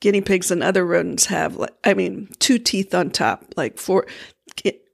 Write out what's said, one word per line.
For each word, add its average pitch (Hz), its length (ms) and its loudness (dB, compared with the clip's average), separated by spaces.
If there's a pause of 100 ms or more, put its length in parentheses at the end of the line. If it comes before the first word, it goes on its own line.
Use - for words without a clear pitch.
guinea 202 200 4
pigs 196 300 0
and 175 100 0
other 185 240 2
rodents 175 420 0
have, 160 280 -2
like, - 180 -6 (100)
I 202 120 4
mean, 190 340 -4 (100)
two 247 200 4
teeth 196 340 -2
on 180 180 0
top, - 340 -2 (120)
like 131 200 -4
four. - 280 0 (500)
Ki-, - 240 -4 (140)